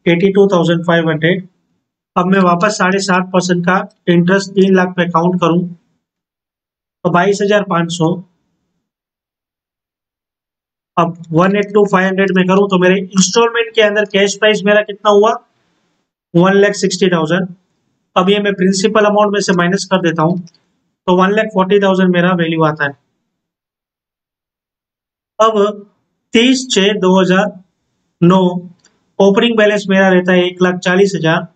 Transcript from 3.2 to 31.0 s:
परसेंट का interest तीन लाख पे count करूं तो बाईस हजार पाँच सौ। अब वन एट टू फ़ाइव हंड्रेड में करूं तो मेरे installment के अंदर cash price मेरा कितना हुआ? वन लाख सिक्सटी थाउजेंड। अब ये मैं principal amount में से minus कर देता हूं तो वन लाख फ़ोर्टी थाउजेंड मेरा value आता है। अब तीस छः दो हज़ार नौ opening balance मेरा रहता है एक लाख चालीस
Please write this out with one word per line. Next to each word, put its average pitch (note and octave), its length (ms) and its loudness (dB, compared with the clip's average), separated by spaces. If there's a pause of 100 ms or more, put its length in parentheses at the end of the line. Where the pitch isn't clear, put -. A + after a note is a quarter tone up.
परसेंट F3 360 -2
का F3+ 120 0 (320)
interest F3+ 420 0
तीन F#3+ 240 2
लाख F#3 160 2
पे F3+ 180 -2
count F3 320 -2
करूं E3+ 220 0 (1400)
तो F3 60 0
बाईस F#3+ 320 0
हजार G3+ 220 0
पाँच E3+ 280 -4
सौ। D#3+ 140 -2 (3000)
अब E3+ 200 -2 (160)
वन F#3+ 240 2
एट G3+ 180 -2
टू G#3 120 4
फ़ाइव F#3 200 2
हंड्रेड F#3+ 280 0
में F#3 120 2
करूं G3 220 2
तो F#3 100 0
मेरे F3+ 200 2
installment A3+ 760 -2
के A3 80 2
अंदर G#3 280 0
cash G3 260 -2
price G#3+ 280 0
मेरा G#3 180 2
कितना G#3 280 -4
हुआ? G#3 220 4 (1000)
वन F#3 200 2
लाख G3 200 2
सिक्सटी F#3+ 340 -2
थाउजेंड। E3+ 400 -2 (680)
अब F#3 140 0
ये G#3 100 2
मैं G3+ 140 -2
principal G3+ 520 0
amount G3+ 260 0
में G3+ 100 -2
से G3 120 -2
minus F3 320 -2
कर F#3 160 0
देता E3 200 -2
हूं F3 140 0
तो - 800 -8
वन F#3 160 2
लाख G#3+ 220 0
फ़ोर्टी F#3+ 260 0
थाउजेंड F#3 320 2
मेरा F3+ 220 0
value E3 300 -2
आता D3+ 200 -2
है। C#3+ 120 -8 (2500)
अब G#3 460 0 (500)
तीस B3+ 360 2
छः G3+ 300 0
दो F#3 200 2
हज़ार F#3+ 320 0 (680)
नौ F#3 200 4 (800)
opening A3 380 2
balance G#3 320 0
मेरा F#3+ 220 2
रहता F3+ 220 2
है F3+ 140 2
एक F3+ 160 -4
लाख F3+ 180 0
चालीस F#3 340 0